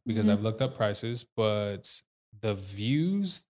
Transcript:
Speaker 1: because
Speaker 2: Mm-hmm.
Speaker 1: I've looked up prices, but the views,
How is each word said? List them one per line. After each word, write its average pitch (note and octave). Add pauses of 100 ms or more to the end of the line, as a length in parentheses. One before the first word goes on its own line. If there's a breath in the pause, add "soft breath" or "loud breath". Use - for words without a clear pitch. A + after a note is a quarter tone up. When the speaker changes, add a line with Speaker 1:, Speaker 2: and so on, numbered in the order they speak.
Speaker 1:
because A2
Speaker 2:
Mm-hmm. G#2
Speaker 1:
I've G2+
looked A2
up C3
prices, A2+ (100)
but G#2 (400)
the G#2+
views, C#3